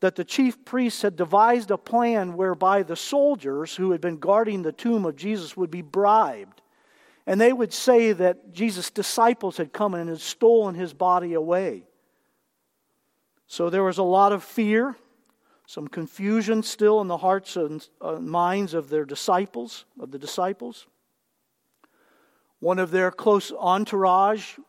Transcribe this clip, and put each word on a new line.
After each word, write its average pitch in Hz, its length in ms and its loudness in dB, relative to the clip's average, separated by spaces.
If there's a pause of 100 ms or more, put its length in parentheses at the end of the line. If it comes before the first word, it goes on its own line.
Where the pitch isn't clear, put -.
that 190 140 0
the 180 80 -6
chief 254 400 0
priests 247 380 -2
had 190 160 -2
devised 208 540 4
a 185 60 0
plan 226 600 -2
whereby 185 460 2
the 165 120 -6
soldiers 196 800 -2
who 185 160 0
had 170 80 0
been 170 180 -4
guarding 202 440 0
the 156 100 -4
tomb 226 320 -2
of 151 140 -4
Jesus 180 400 -8
would 180 120 -2
be 175 120 -10
bribed. 160 800 0 (640)
And 190 140 2
they 240 100 6
would 240 220 -2
say 233 400 4
that 180 400 -2
Jesus' 185 380 -4
disciples 226 680 0
had 156 160 -6
come 208 200 -2
and 170 160 -6
had 160 120 -8
stolen 226 520 4
his 165 200 -8
body 180 400 0
away. 165 500 -2 (1600)
So 170 220 -4
there 190 140 0
was 185 140 -2
a 196 60 0
lot 190 280 6
of 202 100 -2
fear, 226 540 0 (720)
some 151 220 -14
confusion 208 720 -2
still 214 380 2
in 196 60 -4
the 175 100 -4
hearts 190 400 -2
and, 156 280 -6 (140)
uh, 160 140 -8
minds 175 600 -2
of 160 160 -6
their 151 160 -2
disciples, 180 800 -4 (160)
of 131 120 -14
the 139 60 -14
disciples. 190 680 -8 (1700)
One 185 180 0
of 180 100 -2
their 185 220 0
close 202 400 0
entourage, 196 1080 0 (120)